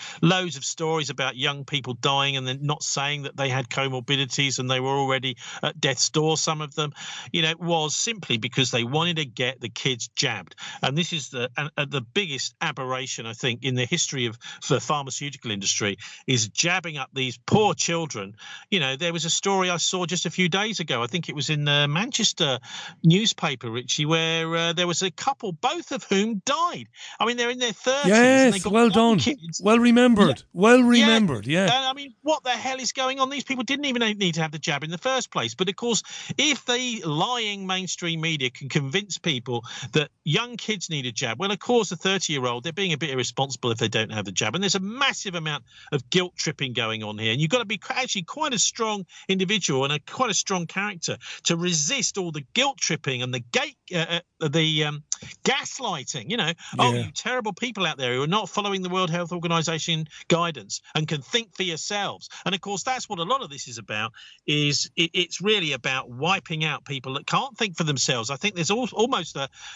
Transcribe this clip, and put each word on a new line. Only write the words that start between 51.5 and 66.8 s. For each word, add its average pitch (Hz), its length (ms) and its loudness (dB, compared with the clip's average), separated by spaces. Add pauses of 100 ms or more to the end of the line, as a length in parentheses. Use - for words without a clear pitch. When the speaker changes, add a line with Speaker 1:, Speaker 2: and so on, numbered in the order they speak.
Speaker 1:
resist 175 640 0
all 175 120 -4
the 147 220 -8
guilt 269 240 2
tripping 131 460 -2
and 127 100 -4
the 127 60 -2
gate, 269 380 -4 (180)
uh, 165 240 -2 (220)
uh, 160 60 0
the, 156 360 2
um, 147 200 -4 (400)
gaslighting, 208 840 -4
you 226 80 -2
know, 170 140 0 (260)
"Oh, 127 160 6
Speaker 2:
Yeah. 120 120 -2
Speaker 1:
you 107 60 -10
terrible 226 420 -4
people 208 320 -4
out 151 120 -2
there 127 160 0
who 131 100 2
are 147 40 -2
not 196 220 0
following 202 320 -2
the 180 80 -4
World 185 200 0
Health 170 220 -2
Organization 160 760 0 (200)
guidance 165 540 0 (120)
and 156 140 0
can 156 140 -4
think 226 340 -4
for 190 80 -2
yourselves." 170 640 -6 (160)
And, 175 80 -2
of 190 80 -4
course, 196 220 -6
that's 254 240 -4
what 196 120 -6
a 170 40 -2
lot 254 180 -2
of 185 80 -12
this 143 180 -14
is 120 100 -12
about, 110 340 -6 (340)
is 147 500 2
it, 170 180 2
it's 175 280 -2
really 190 300 2
about 131 380 -4
wiping 156 560 -2
out 147 200 -4